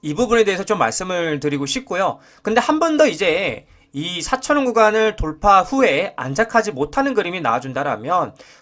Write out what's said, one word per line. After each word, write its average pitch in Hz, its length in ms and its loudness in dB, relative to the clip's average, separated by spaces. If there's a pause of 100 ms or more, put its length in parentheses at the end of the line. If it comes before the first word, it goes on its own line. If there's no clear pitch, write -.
이 151 80 -6
부분에 226 320 2
대해서 190 200 0
좀 208 140 0
말씀을 165 600 -2
드리고 143 240 -2
싶고요. 180 540 -4 (240)
근데 220 180 0
한 311 180 0
번 320 200 0
더 302 80 6
이제 175 600 -2 (280)
이 170 260 -6
사천 269 360 -2
원 277 100 0
구간을 220 500 2
돌파 185 460 4
후에 190 540 0
안착하지 214 560 -2
못하는 190 420 -2
그림이 185 260 -2
나와준다라면 135 960 -2 (280)